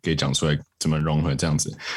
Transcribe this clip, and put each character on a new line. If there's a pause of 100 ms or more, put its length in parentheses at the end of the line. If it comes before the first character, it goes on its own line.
给
讲
出
来， (200)
怎
么
融
合
这
样
子。 (200)